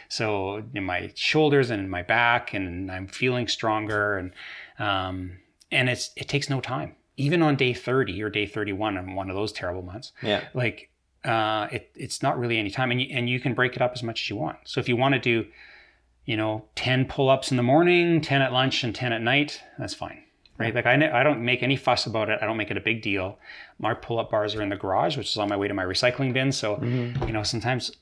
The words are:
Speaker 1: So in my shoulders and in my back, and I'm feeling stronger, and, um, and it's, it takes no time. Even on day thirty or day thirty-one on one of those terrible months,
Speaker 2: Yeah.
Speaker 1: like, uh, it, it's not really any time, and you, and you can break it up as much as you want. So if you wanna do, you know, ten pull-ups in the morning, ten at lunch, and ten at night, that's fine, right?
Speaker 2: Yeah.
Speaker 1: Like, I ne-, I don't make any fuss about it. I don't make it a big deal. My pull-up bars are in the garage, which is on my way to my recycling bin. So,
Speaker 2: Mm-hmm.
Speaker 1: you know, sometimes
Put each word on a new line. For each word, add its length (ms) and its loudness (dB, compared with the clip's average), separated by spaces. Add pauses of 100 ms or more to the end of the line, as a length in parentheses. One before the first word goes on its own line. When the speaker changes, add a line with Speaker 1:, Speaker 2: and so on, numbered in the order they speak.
Speaker 1:
So 560 -2 (100)
in 100 -4
my 300 -4
shoulders 560 4
and 120 -2
in 80 -4
my 120 -4
back, 520 2
and 360 -4
I'm 160 -8
feeling 420 -2
stronger, 680 0
and, 140 -6 (460)
um, 600 -2 (320)
and 180 2
it's, 280 -4
it 120 -10
takes 220 -2
no 100 0
time. 340 -6 (220)
Even 260 2
on 140 4
day 180 2
thirty 480 0
or 80 -2
day 160 0
thirty-one 500 -2
on 180 -8
one 160 -6
of 60 -4
those 160 -2
terrible 300 -6
months, 300 -12 (100)
Speaker 2:
Yeah. 200 0 (120)
Speaker 1:
like, 360 -4 (340)
uh, 480 0
it, 240 -8
it's 260 -8
not 160 0
really 200 0
any 120 -2
time, 220 0
and 80 0
you, 100 -4
and 180 -2
you 120 0
can 140 -2
break 200 0
it 80 0
up 100 0
as 120 -8
much 180 -6
as 80 -6
you 60 -6
want. 280 -6
So 160 -6
if 80 -4
you 80 4
wanna 220 4
do, 280 2 (800)
you 120 -4
know, 280 -2 (120)
ten 300 2
pull-ups 440 2
in 60 2
the 60 4
morning, 580 6
ten 200 2
at 120 2
lunch, 320 2
and 100 -2
ten 180 -2
at 80 -2
night, 400 2 (200)
that's 140 -6
fine, 280 -12 (360)
right? 100 0
Speaker 2:
Yeah. 80 -2
Speaker 1:
Like, 100 2
I 80 8
ne-, 160 4
I 140 4
don't 200 2
make 200 0
any 100 4
fuss 320 2
about 240 0
it. 100 0
I 60 0
don't 100 -2
make 140 -4
it 60 -2
a 40 -2
big 220 -2
deal. 340 -2 (440)
My 140 0
pull-up 360 -4
bars 240 0
are 80 -4
in 60 -2
the 80 -2
garage, 400 0
which 140 -6
is 80 -2
on 100 0
my 80 0
way 100 0
to 80 -2
my 100 -2
recycling 480 2
bin. 200 2
So, 240 -2
Speaker 2:
Mm-hmm. 500 -2
Speaker 1:
you 60 -2
know, 100 -2
sometimes 480 -2 (120)